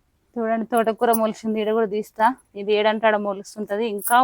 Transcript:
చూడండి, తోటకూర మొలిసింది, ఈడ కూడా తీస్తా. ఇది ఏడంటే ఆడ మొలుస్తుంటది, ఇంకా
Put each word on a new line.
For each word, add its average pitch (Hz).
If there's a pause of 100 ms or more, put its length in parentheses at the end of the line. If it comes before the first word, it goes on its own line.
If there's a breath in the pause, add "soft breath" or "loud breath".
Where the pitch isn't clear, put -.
(360)
చూడండి, 226
తోటకూర 226 (100)
మొలిసింది, 220
ఈడ 208
కూడా 226
తీస్తా. 214 (360)
ఇది 202
ఏడంటే 214
ఆడ 214 (100)
మొలుస్తుంటది, 202 (120)
ఇంకా 220